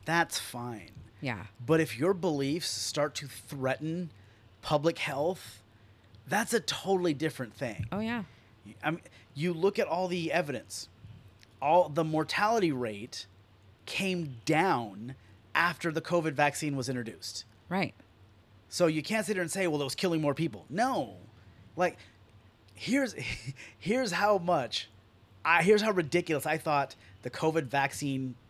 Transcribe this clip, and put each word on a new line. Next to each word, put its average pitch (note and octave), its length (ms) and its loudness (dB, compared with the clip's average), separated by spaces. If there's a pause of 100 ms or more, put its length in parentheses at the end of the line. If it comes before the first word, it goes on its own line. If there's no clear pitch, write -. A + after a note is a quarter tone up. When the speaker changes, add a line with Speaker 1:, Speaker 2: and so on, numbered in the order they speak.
Speaker 1:
that's E3 340 2
fine. A#2+ 520 -8 (300)
Speaker 2:
Yeah. A#2 240 -6 (200)
Speaker 1:
But D#3+ 160 4
if D#3 180 -2
your F3 160 2
beliefs D#3 540 0
start - 480 -2
to D3+ 100 -10
threaten D3+ 840 -4 (520)
public D#3 360 2
health, D3+ 640 -4 (640)
that's G#3+ 280 0
a A3+ 60 4
totally F3+ 520 0
different C3+ 420 -4
thing. A2+ 380 -6
Speaker 2:
Oh, F#3+ 80 -2
yeah. A3+ 240 -4 (580)
Speaker 1:
I D#3 100 0
mean, E3+ 100 -8 (320)
you D#3+ 180 0
look F#3 260 2
at G#3 80 2
all F3+ 220 -2
the E3+ 240 -2
evidence. C#3+ 560 -2 (720)
All D#3 300 6
the D#3 140 0
mortality E3+ 680 2
rate A2+ 540 -6 (580)
came F3 520 -2 (100)
down C3+ 680 2 (380)
after E3 380 2
the D#3 80 -2
covid D#3+ 320 0
vaccine D3 440 2
was B2+ 120 -2
introduced. B2 560 -6 (240)
Speaker 2:
Right. F3+ 260 -2 (760)
Speaker 1:
So F3 160 4
you D#3 160 2
can't G#3 240 -2
sit G#3+ 80 0
there F#3 80 0
and E3 80 -2
say, G3 160 0
"Well, D3+ 140 0
it C#3+ 40 0
was C3+ 100 -4
killing E3+ 260 0
more D3 140 2
people." B2+ 360 -4
No. F#3+ 460 0 (600)
Like, F3 200 2 (800)
here's, B3+ 400 0 (340)
<laughs> - 300 -16
here's A3+ 340 0
how G3+ 260 4
much, E3+ 500 0 (560)
I, D#3+ 180 8
here's G3+ 200 6
how A3 100 4
ridiculous E3+ 540 0
I D#3 120 2
thought C#3+ 380 0 (260)
the - 80 -6
covid D#3+ 340 0
vaccine C3+ 680 -2 (160)